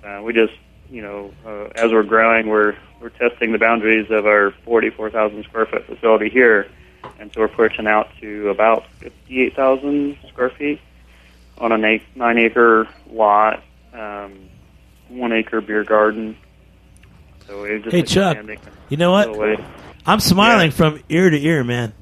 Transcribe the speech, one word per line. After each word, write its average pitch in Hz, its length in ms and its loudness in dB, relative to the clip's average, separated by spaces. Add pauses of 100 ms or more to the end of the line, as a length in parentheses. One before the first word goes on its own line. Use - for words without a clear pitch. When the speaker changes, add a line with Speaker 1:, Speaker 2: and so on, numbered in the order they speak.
Speaker 1:
Uh, 101 200 -14
we 113 100 -8
just, 113 200 0 (360)
you 120 140 -16
know, 101 280 -14 (140)
uh, 104 200 -14 (100)
as 113 160 0
we're 113 120 4
growing, 113 440 2
we're, 104 280 0 (260)
we're 117 80 -16
testing 120 420 -4
the 110 80 -2
boundaries 110 500 0
of 107 160 0
our 104 260 2 (140)
forty-four 110 460 -2
thousand 107 320 -4
square 113 240 -4
foot - 180 -8
facility 110 440 0
here, 110 380 4 (520)
and 107 120 -20
so 113 100 -6
we're 110 60 0
pushing 110 380 -2
out 107 240 0 (120)
to 104 280 -8
about 107 360 0 (140)
fifty-eight - 560 -6
thousand 143 640 -2 (120)
square 127 200 -4
feet 143 300 -8 (800)
on 117 120 -2
a 113 60 0
na-, 110 220 0 (160)
nine 117 240 0
acre 113 480 4 (240)
lot, 107 500 2 (320)
um, 101 560 -16 (600)
one 123 220 -6
acre 110 300 -4
beer 107 220 -4
garden. 107 520 0 (1080)
So 101 200 -14
it 107 180 -6
just 113 120 -4
Speaker 2:
Hey, 175 60 2
Chuck, 185 360 0
Speaker 1:
expanding 107 220 -16 (300)
Speaker 2:
you 143 80 -4
know 175 140 2
what? 196 180 2
Speaker 1:
away. 107 280 -2 (480)
Speaker 2:
I'm - 140 2
smiling 190 520 4
Speaker 1:
Yeah. - 60 -8
Speaker 2:
from 151 320 0
ear 175 200 4
to 151 100 2
ear, 147 240 0
man. 120 380 -4